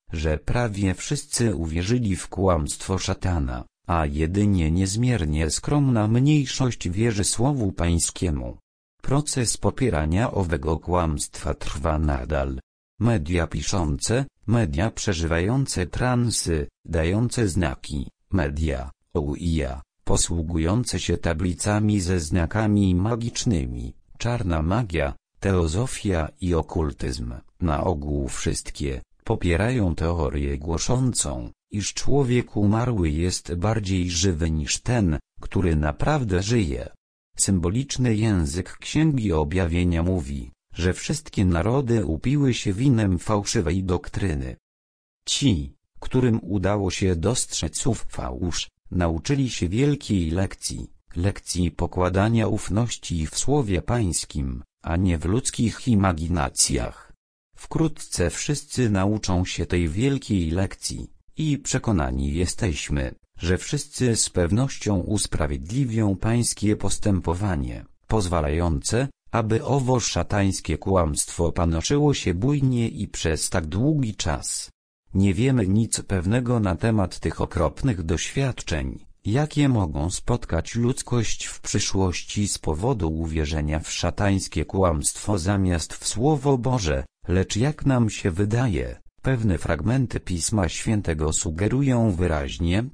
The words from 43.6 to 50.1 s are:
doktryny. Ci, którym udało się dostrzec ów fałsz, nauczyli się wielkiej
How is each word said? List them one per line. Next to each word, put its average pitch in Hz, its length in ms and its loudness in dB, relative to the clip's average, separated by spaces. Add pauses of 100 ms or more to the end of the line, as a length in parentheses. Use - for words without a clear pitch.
doktryny. 87 720 -2 (680)
Ci, 87 500 0 (240)
którym 123 440 2
udało 98 480 0
się 92 240 2
dostrzec - 720 -2
ów 113 220 -2
fałsz, - 580 -4 (240)
nauczyli 87 580 0
się 87 200 -2
wielkiej 110 640 0